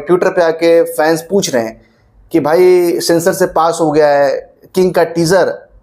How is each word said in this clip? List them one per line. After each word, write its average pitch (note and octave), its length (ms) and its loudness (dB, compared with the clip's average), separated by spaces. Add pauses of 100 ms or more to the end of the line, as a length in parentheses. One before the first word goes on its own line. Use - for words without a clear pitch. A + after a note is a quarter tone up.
Twitter F3+ 280 0
पे F3+ 140 -2
आके E3 420 2
फैंस D#3+ 440 -2
पूछ G3 260 -2
रहे A#2+ 80 0
हैं A2+ 180 -10 (520)
कि E3 80 0
भाई F3 600 2
सेंसर E3+ 320 0
से F3+ 160 -2
पास E3 320 -2
हो D#3+ 100 0
गया D3+ 180 2
है C#3+ 220 2 (440)
किंग F#3 200 0
का F3 100 2
टीजर E3 480 0 (300)